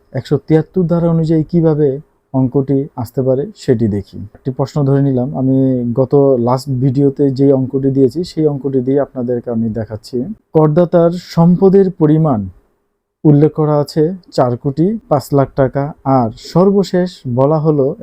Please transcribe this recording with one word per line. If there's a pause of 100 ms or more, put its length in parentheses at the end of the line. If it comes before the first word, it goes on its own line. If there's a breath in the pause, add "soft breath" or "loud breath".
(120)
একশো (100)
তিয়াত্তর
ধারা
অনুযায়ী
কিভাবে (340)
অঙ্কটি
আসতে
পারে
সেটি
দেখি। (160)
একটি
প্রশ্ন
ধরে
নিলাম,
আমি (100)
গত (240)
লাস্ট
ভিডিওতে
যেই
অঙ্কটি
দিয়েছি
সেই
অঙ্কটি
দিয়ে
আপনাদেরকে
আমি
দেখাচ্ছি। (300)
করদাতার
সম্পদের
পরিমাণ (760)
উল্লেখ
করা
আছে (180)
চার
কোটি
পাঁচ
লাখ
টাকা। (100)
আর
সর্বশেষ (140)
বলা
হলো